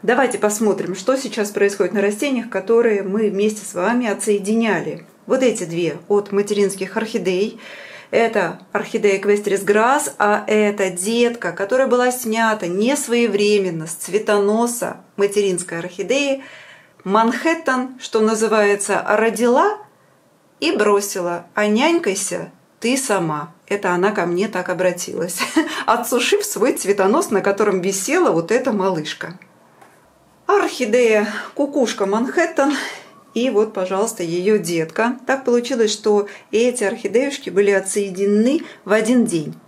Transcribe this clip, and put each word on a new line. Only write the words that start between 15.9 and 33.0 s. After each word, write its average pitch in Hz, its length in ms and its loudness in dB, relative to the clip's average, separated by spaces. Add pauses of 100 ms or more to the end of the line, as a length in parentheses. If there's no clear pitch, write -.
Манхэттен, 254 960 0
что - 220 -2
называется, 208 840 2
родила 240 720 2 (840)
и 302 100 0
бросила. 202 840 0
А 208 120 0
нянькайся 208 840 0 (280)
ты 247 160 0
сама. 165 560 -4 (160)
Это 202 240 -2
она 180 180 2
ко 196 160 -2
мне 175 220 -2
так 185 200 -6
обратилась, 180 680 -4 (240)
<laughs> - 240 -6
отсушив 240 580 0
свой 220 280 0
цветонос, 202 580 2
на 196 120 2
котором 196 380 0
висела 226 520 0
вот 165 180 -2
эта 262 220 2
малышка. 185 680 -4 (1080)
Орхидея 240 840 2 (260)
Кукушка 254 520 0
Манхэттен. 269 640 0 (640)